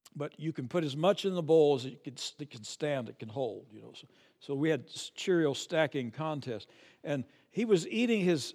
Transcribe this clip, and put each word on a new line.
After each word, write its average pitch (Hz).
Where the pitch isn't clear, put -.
but 143
you 156
can 131
put 170
as 139
much 196
in 190
the 175
bowl 151
as 127
it -
can, 127
it 143
can 113
stand, 135
it -
can 113
hold, 110
you 107
know. 110
So, -
so 143
we 151
had 143
s-, -
Cheerio 165
stacking 143
contest. 135
And 143
he 233
was 185
eating 226
his 170